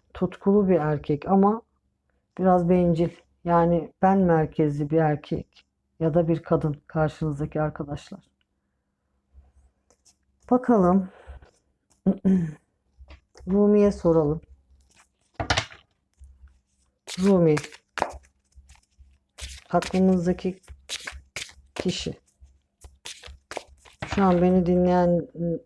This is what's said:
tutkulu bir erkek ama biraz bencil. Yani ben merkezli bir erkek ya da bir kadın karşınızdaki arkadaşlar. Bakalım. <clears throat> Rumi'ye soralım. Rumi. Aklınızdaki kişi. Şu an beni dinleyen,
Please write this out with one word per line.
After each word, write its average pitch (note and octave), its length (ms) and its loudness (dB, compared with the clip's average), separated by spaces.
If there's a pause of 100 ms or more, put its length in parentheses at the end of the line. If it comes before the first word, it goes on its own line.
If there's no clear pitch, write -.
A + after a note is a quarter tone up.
(140)
tutkulu G3 560 0
bir F3 100 2
erkek D3 480 -4
ama G3 340 2 (760)
biraz F3+ 320 2
bencil. E3+ 400 2 (340)
Yani E3+ 580 0
ben F#3+ 160 4
merkezli D3+ 720 0
bir D#3+ 80 0
erkek - 680 -4 (340)
ya D#3+ 140 -2
da E3+ 140 2
bir E3 160 -2
kadın D3+ 440 -2
karşınızdaki D3+ 760 -4
arkadaşlar. D3 580 -8 (2250)
Bakalım. G3 580 2 (960)
<clears throat> G3 240 0 (1200)
Rumi'ye G3+ 440 2
soralım. E3 500 0 (2750)
Rumi. F3+ 360 4 (2250)
Aklınızdaki F#3 920 0 (1160)
kişi. - 380 -6 (1900)
Şu G3+ 160 -2
an F3+ 180 2
beni F3+ 240 2
dinleyen, F3+ 640 2 (380)